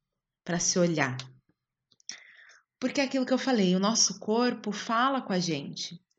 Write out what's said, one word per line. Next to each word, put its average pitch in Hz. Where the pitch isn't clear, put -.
pra 170
se -
olhar. 151
Porque 254
é 277
aquilo 262
que 262
eu 254
falei, 214
o 185
nosso 214
corpo 240
fala 247
com 233
a 180
gente 156